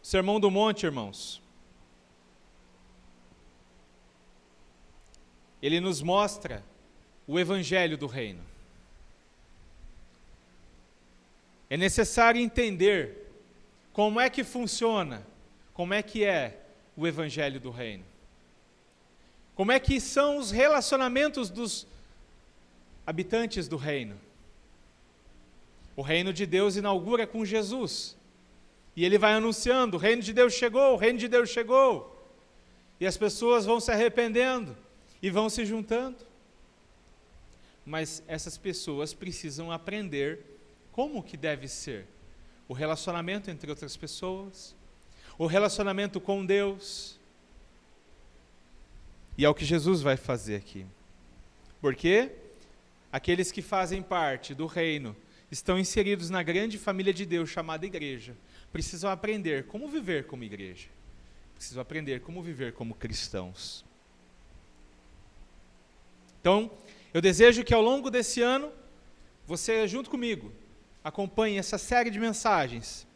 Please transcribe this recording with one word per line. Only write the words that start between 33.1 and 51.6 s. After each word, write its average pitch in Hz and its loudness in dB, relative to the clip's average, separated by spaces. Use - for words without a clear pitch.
pessoas 214 2
vão 226 2
se 240 -2
arrependendo 233 2
e 185 -2
vão 214 2
se 220 -2
juntando. 226 -4
Mas 156 -8
essas 160 -10
pessoas 156 -6
precisam 165 -10
aprender 165 -6
como 254 -4
que - -16
deve 139 -6
ser 107 -10
o 131 -10
relacionamento 170 -4
entre 147 -12
outras 143 -10
pessoas, 185 -10
o 165 0
relacionamento 196 0
com 196 -2
Deus. 196 -2
E 135 2
é 147 8
o 147 4
que 156 -6
Jesus 160 2
vai 135 2
fazer 110 -6
aqui. 95 -12